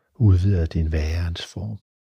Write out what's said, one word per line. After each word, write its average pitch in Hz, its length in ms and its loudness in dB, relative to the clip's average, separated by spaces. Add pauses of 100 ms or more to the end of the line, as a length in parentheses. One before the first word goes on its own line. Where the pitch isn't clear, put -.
(160)
udvider 92 500 4
din 82 260 -2
værens 82 540 -4
form, 104 340 -12 (380)